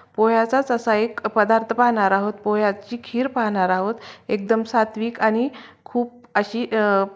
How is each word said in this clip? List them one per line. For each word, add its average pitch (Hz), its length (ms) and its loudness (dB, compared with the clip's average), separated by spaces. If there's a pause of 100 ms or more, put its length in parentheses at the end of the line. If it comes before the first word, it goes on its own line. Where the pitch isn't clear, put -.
(160)
पोह्याचाच 226 540 2
असा 233 240 0
एक 214 260 -2
पदार्थ 220 520 2
पाहणार 226 380 2
आहोत, 202 220 2
पोह्याची 208 720 -2
खीर 247 220 -2
पाहणार 208 420 0
आहोत, 190 260 0 (340)
एकदम 214 340 0
सात्विक 226 580 -2
आणि 226 280 2 (360)
खूप - 500 -6
अशी, 226 380 -2
अ, 208 320 2 (120)